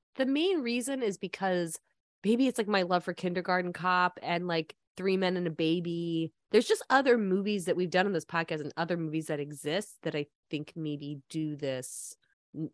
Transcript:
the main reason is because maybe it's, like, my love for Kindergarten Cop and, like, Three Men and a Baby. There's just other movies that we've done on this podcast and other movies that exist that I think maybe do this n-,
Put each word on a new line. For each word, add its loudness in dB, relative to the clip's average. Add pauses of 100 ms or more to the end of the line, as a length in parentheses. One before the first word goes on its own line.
(160)
the 0
main 2
reason -2
is 0
because -2 (440)
maybe 4
it's, 0
like, 0
my 4
love 2
for -4
Kindergarten 0
Cop 2
and, -2
like, -2 (220)
Three 2
Men 2
and 0
a -2
Baby. 0 (200)
There's 6
just 0
other 6
movies 0
that 2
we've 0
done 4
on 0
this -2
podcast -2
and -8
other 0
movies -4
that -2
exist -6
that -4
I -2 (220)
think -6
maybe -6 (100)
do -4
this -6 (400)
n-, -6